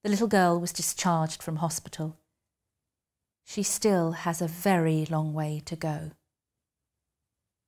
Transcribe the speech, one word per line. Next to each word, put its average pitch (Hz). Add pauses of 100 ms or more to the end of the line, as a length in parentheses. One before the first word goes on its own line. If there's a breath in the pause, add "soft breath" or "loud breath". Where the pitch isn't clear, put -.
The 208
little 208
girl 180
was 175
discharged 160
from 160
hospital. 156 (1300)
She -
still 180
has 170
a 165
very 165
long 156
way 151
to 165
go. 156 (1600)